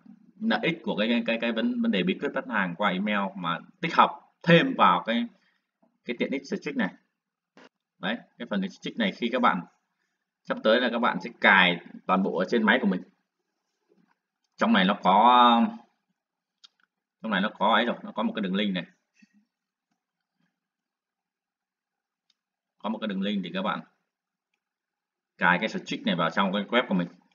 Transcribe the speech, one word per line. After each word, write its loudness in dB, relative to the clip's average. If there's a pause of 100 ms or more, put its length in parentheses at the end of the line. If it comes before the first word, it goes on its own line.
(400)
lợi 0
ích -2
của -6
cái, 0
cái, 0
cái, -2
cái -2
vấn, -2
vấn 0
đề 0
bí -2
quyết -4
bán -8
hàng -2
qua -2
email -2 (160)
mà -6 (220)
tích -6
hợp 4 (220)
thêm 4
vào 4
cái, -2 (800)
cái -8
tiện -4
ích -6
Strict -8
này. -4 (1040)
Đấy, -6 (220)
cái -14
phần -4
Strict -12
này -2
khi -6
các -2
bạn 0 (840)
sắp -8
tới 4
là 0
các -4
bạn -2
sẽ -10 (100)
cài 4 (260)
toàn 2
bộ -4
ở -2
trên 0
máy 4
của -2
mình. -2 (1500)
Trong 0
này 4
nó 2
có, 6 (1600)
trong -10
này 0
nó -2
có 2
ấy 2
rồi, -4
nó -14
có -4
một -4
cái -4
đường -4
link -2
này. -6 (4000)
Có -10
một -6
cái -8
đường -6
link -4
thì -12
các -6
bạn -6 (1600)
cài 4
cái -2
Strict -8
này 0
vào 0
trong 0
cái -2
web -2
của -2
mình. -2 (260)